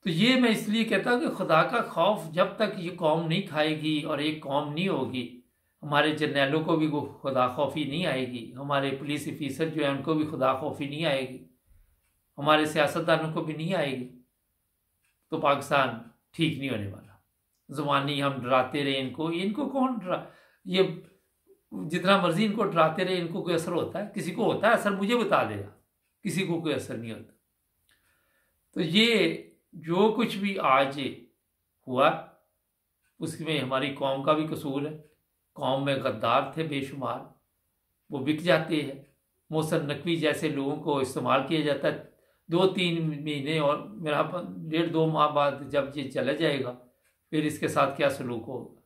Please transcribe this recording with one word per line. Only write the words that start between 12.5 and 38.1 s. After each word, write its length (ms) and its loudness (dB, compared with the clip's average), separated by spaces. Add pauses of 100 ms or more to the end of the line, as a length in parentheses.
सियासतदानों 680 2
को 100 -4
भी 120 -6
नहीं 200 -4
आएगी, 300 -2 (1300)
तो 80 -4
पाकिस्तान 720 2 (240)
ठीक 240 0
नहीं 120 -6
होने 160 -4
वाला। 380 -16 (460)
ज़ुबानी 500 0
हम 220 0
डराते 400 2
रहे 120 0
इनको, 360 -4
इनको 360 -2
कौन 320 0
डरा, 320 -4 (360)
ये 360 0 (720)
जितना 480 2
मर्जी 220 2
इनको 200 0
डराते 400 2
रहे, 120 0
इनको 260 -4
कोई 120 0
असर 180 -2
होता 260 -4
है? 160 -8
किसी 180 -6
को 200 0
होता 160 2
है 60 6
असर? 160 0
मुझे 260 0
बता 280 2
देगा, 280 -6 (500)
किसी 240 -2
को 140 0
कोई 120 -2
असर 240 -4
नहीं 160 -8
होता। 280 -16 (1300)
तो 60 -4
ये 680 2 (260)
जो 380 2
कुछ 220 0
भी 220 -4
आज 600 2 (720)
हुआ 500 2 (840)
उसमें 400 -4
हमारी 300 -2
कौम 320 -2
का 100 4
भी 160 2
कसूर 380 -4
है। 260 -12 (420)
कौम 320 -2
में 180 0
गद्दार 520 2
थे 60 -2
बेशुमार, 720 -6 (760)